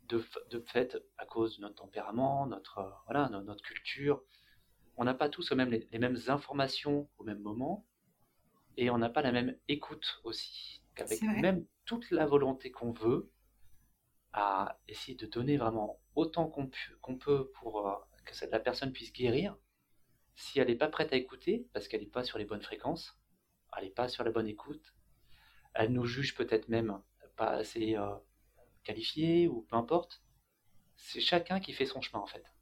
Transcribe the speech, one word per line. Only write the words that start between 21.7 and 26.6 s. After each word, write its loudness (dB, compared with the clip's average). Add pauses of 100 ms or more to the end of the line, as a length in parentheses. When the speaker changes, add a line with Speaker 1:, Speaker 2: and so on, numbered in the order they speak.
Speaker 1:
parce -4
qu'elle -2
n'est -10
pas -2
sur -4
les -2
bonnes -6
fréquences, -6 (560)
elle -6
n'est -10
pas 0
sur -4
la 4
bonne 2
écoute, -10 (800)
elle 4
nous 2
juge -2
peut-être 2